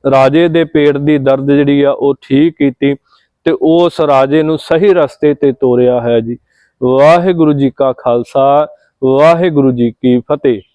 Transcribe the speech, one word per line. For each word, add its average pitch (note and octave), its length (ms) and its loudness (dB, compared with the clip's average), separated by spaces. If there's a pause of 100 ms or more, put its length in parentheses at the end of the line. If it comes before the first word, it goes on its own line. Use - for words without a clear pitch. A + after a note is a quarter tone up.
ਰਾਜੇ C3+ 440 2
ਦੇ E3 160 0
ਪੇਟ D3 320 0
ਦੀ D3 220 -2
ਦਰਦ C3+ 320 -2
ਜਿਹੜੀ C#3+ 320 2
ਆ C#3 80 0
ਉਹ C#3 320 -2
ਠੀਕ D3+ 360 -2
ਕੀਤੀ C#3 360 -2 (520)
ਤੇ E3 160 -2
ਉਸ E3 380 0
ਰਾਜੇ C#3+ 420 0
ਨੂੰ D#3 160 -4
ਸਹੀ F3+ 360 0
ਰਸਤੇ D3+ 400 -2
ਤੇ C#3 180 -2
ਤੋਰਿਆ B2 480 0
ਹੈ A#2 200 -2
ਜੀ। A#2 160 -10 (440)
ਵਾਹਿਗੁਰੂ D#3 720 2
ਜੀ C#3 180 0
ਕਾ C3+ 220 -2
ਖਾਲਸਾ, C3+ 760 -2 (360)
ਵਾਹਿਗੁਰੂ D3 720 2
ਜੀ A#2+ 180 -2
ਕੀ B2 300 -2
ਫਤਿਹ। B2+ 400 -4 (140)